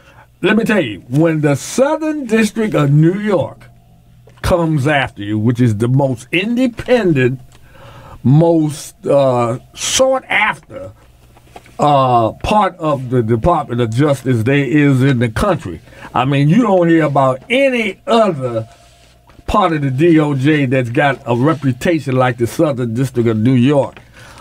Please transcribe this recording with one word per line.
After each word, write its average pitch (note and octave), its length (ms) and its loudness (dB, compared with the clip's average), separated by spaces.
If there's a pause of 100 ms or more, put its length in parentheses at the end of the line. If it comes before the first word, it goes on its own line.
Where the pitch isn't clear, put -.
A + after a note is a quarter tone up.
(420)
let G#3 140 2
me A3 80 0
tell G#3 160 0
you, G#2+ 300 -4
when D#3 320 0
the C#3+ 120 2
Southern D4+ 720 -2
District A3 480 -2
of D3 200 0
New E3 260 2
York G#3 460 -4 (760)
comes D#3+ 460 0
after C3+ 340 -2
you, G#2 160 -4
which A#2 220 -2
is A#2 200 2
the A#2+ 100 0
most C3 420 -2
independent, G3 1080 0 (840)
most, D#3 840 0
uh, B2+ 540 0 (140)
sought C4 560 -2
after, F#3 640 -6 (840)
uh, C3 560 2
part G#3+ 440 0
of C#3 320 -4
the B2+ 120 0
Department A#2+ 600 0
of A#2 80 -2
Justice C3 540 0
there C#3 200 0
is C#3 400 2
in C3+ 160 2
the A#2+ 100 0
country. A#2+ 520 -4 (320)
I B2 100 0
mean, C#3+ 240 2
you G3 140 4
don't F#3+ 260 2
hear E3 160 4
about C#3 460 0
any A#3+ 580 0
other C3+ 600 0 (800)
part F3 260 0
of D3+ 80 -2
the C#3 100 -2
D D#3 280 4
O D3 160 0
J C#3+ 320 0
that's B2+ 220 0
got C#3 360 -2
a A#2+ 100 -2
reputation C#3 800 -2
like B2+ 220 0
the A#2 100 -2
Southern B2 460 -2
District B2 340 -2
of A2 100 0
New A#2+ 180 2
York. B2+ 440 2 (420)